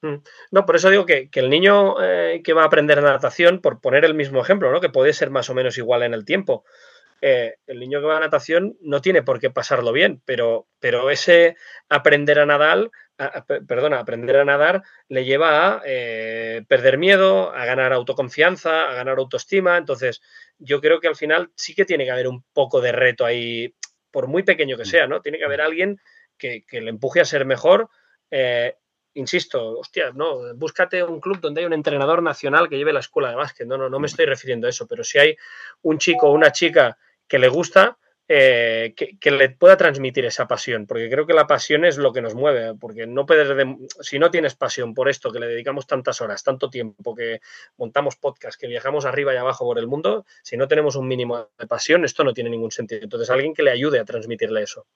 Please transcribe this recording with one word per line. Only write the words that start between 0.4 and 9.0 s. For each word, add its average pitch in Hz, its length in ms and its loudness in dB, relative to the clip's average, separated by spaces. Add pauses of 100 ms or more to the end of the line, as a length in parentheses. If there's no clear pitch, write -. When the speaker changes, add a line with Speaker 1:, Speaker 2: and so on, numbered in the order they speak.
Speaker 1:
No, 185 140 4
por 170 100 2
eso 190 160 4
digo 196 140 4
que, 139 240 0
que - 100 -4
el 127 100 0
niño, 196 540 4
eh, 170 400 -2
que 170 100 0
va 160 100 4
a - 20 6
aprender 151 360 4
natación, 147 600 2
por - 200 -2
poner 139 240 2
el 160 80 4
mismo 139 280 -2
ejemplo, 175 300 0
¿no? 160 80 0
Que 180 100 -2
puede 139 240 2
ser 143 180 -2
más 131 180 -4
o 127 60 -6
menos 127 240 -2
igual 120 240 0
en 117 100 -2
el 107 120 -8
tiempo, 160 380 -2 (580)
eh, 123 340 0 (120)
el 127 120 -14
niño 131 200 -6
que 143 80 -4
va 156 100 0
a - 40 -2
natación 160 600 -2
no 143 200 -4